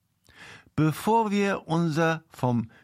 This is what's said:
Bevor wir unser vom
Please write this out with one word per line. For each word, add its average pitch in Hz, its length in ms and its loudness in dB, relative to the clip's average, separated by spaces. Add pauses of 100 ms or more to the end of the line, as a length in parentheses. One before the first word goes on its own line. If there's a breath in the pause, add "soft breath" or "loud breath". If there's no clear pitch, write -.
(760 loud breath)
Bevor 214 560 0
wir 196 360 -2
unser 160 600 0
vom 120 400 -2 (140 loud breath)